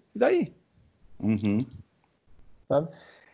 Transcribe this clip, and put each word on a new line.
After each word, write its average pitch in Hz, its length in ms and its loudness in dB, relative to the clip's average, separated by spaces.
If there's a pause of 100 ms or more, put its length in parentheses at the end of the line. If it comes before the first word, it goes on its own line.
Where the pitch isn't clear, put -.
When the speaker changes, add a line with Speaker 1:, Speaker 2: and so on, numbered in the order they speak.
(160)
Speaker 1:
E 208 40 -2
daí?" 294 340 2 (680)
Speaker 2:
Uhum. 107 460 0 (1040)
Speaker 1:
Sabe? 156 200 0 (440)